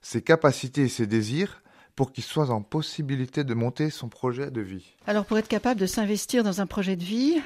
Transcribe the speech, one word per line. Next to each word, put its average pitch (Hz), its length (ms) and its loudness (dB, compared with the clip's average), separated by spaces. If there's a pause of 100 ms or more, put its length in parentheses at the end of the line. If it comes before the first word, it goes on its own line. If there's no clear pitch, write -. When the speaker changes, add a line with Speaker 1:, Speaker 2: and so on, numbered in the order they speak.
Speaker 1:
ses - 200 -4
capacités 147 600 4
et 127 80 4
ses 117 180 -2
désirs 113 540 0 (340)
pour 135 160 0
qu'il - 140 -10
soit 151 240 0
en 110 120 0
possibilité 139 840 -2
de 123 80 -2
monter 123 360 0
son 123 200 -8
projet 127 420 -4
de 123 80 -4
vie. 95 360 -8 (120)
Speaker 2:
Alors 208 180 2
pour 214 120 0
être 214 100 0
capable 226 320 0
de 190 60 2
s'investir 214 580 0
dans 196 160 0
un 190 80 0
projet 190 300 -2
de 175 60 -6
vie, 254 420 2